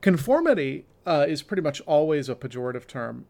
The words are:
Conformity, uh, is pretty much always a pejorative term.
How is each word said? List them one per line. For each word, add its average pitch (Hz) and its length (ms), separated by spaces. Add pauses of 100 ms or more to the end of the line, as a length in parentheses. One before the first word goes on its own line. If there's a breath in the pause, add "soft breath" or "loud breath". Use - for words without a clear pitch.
Conformity, 196 840 (200)
uh, 151 220
is 156 160
pretty 190 180
much 151 200
always 151 460
a 127 60
pejorative 123 540
term. 120 420